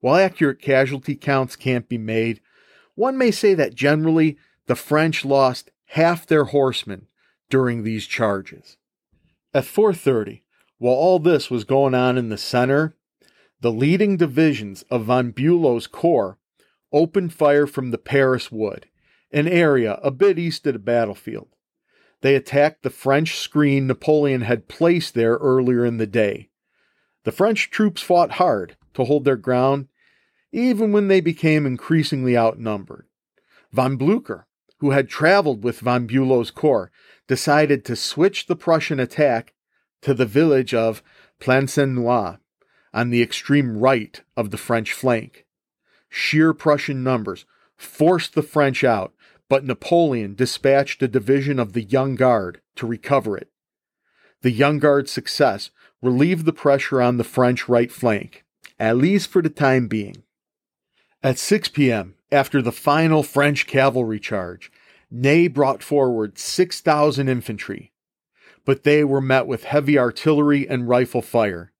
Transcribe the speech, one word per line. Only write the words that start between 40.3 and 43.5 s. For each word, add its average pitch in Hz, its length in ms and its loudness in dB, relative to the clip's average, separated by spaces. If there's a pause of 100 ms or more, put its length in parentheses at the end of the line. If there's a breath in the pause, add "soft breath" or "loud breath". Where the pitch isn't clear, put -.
of 113 300 -2 (380 soft breath)
Plancenoit 127 1000 0 (560)
on 120 160 -2
the 120 100 2
extreme 123 560 0